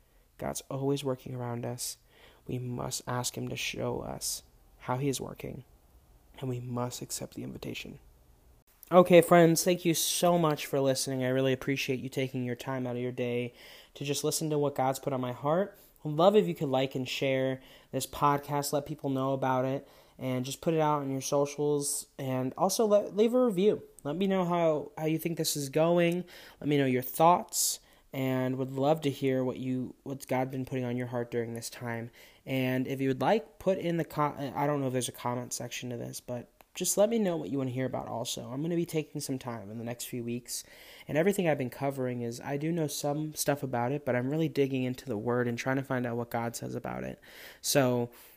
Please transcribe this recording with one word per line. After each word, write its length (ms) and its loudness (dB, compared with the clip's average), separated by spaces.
God's 320 -6
always 340 -2
working 300 -4
around 320 -6
us. 320 -8
We 120 -4
must 480 -6
ask 300 -4
him 120 -6
to 80 -6
show 440 -4
us 420 -6
how 180 -2
he 140 0
is 100 -2
working, 440 -10
and 100 -6
we 120 -4
must 420 -4
accept 320 -10
the 80 -10
invitation. 560 -10
Okay, 300 10
friends, 420 8
thank 220 0
you 80 4
so 460 2
much 260 2
for 160 0
listening. 420 0
I 60 2
really 240 2
appreciate 480 -2
you 80 -8
taking 340 -2
your 120 -2
time 320 -6
out 100 -4
of 60 -4
your 100 -4
day 400 -2
to 100 -10
just 220 -2
listen 240 0
to 100 0
what 160 0
God's 240 0
put 140 -4
on 80 -2
my 120 -4
heart. 460 -2
I'd 60 -4
love 220 6
if 140 6
you 60 -2
could 160 -2
like 240 0
and 120 -4
share 540 0
this 140 -4
podcast, 640 0
let 140 -2
people 240 -6
know 240 0
about 320 0
it, 200 -4
and 280 -2
just 160 -10
put 100 2
it 80 2
out 220 2
on 80 -4
your 100 -2
socials, 880 0
and 380 -2
also 300 2
let, 280 4
leave 200 4
a 100 6
review. 380 4
Let 120 -2
me 100 2
know 200 2
how, 500 2
how 80 -6
you 140 2
think 180 -4
this 180 0
is 140 -4
going. 560 4
Let 80 -4
me 100 4
know 80 4
your 160 2
thoughts, 800 4
and 460 0
would 140 -4
love 300 2
to 80 2
hear 340 0
what 140 -2
you, 440 -4
what's 240 -10
God 240 -2
been 140 -4
putting 200 -4
on 120 -2
your 100 -2
heart 240 -4
during 240 -4
this 160 -10
time. 400 -8
And 440 0
if 120 -4
you 60 2
would 140 0
like, 400 0
put 180 0
in 200 -2
the 60 0
com-, 300 0
I 100 0
don't 140 0
know 80 0
if 40 -2
there's 160 0
a 40 -8
comment 400 -6
section 380 -8
to 60 -6
this, 220 -8
but 300 -10
just 220 -2
let 120 6
me 120 2
know 160 2
what 140 -6
you 80 -2
wanna 120 0
hear 160 -2
about 220 -6
also. 420 -6
I'm 120 -4
gonna 120 0
be 100 2
taking 360 -4
some 180 -4
time 320 -8
in 80 -10
the 60 -8
next 220 -8
few 180 -6
weeks, 400 -6
and 100 -2
everything 320 4
I've 100 4
been 120 -2
covering 520 -2
is, 180 -6
I 160 -6
do 160 -2
know 160 0
some 460 -2
stuff 280 0
about 300 -2
it, 120 -4
but 120 2
I'm 120 0
really 200 0
digging 340 2
into 240 -4
the 100 -2
Word 300 0
and 100 -2
trying 200 -2
to 60 0
find 220 -2
out 120 -4
what 140 -6
God 260 -2
says 180 -8
about 300 -6
it. 160 -10
So, 500 2